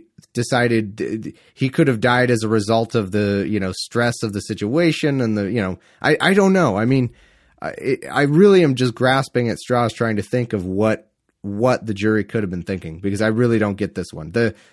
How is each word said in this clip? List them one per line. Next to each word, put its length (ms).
decided 640
th-, 260
th-, 120
he 160
could 180
have 140
died 300
as 120
a 60
result 460
of 160
the, 360
you 120
know, 120
stress 520
of 100
the 80
situation 800
and 160
the, 140
you 100
know, 180
I, 180
I 140
don't 200
know. 220
I 100
mean, 280
I, 160
it, 340
I 120
really 400
am 120
just 200
grasping 540
at 100
straws 340
trying 240
to 60
think 300
of 120
what, 460
what 440
the 80
jury 300
could 200
have 60
been 140
thinking, 360
because 220
I 60
really 320
don't 180
get 160
this 180
one. 200
The, 240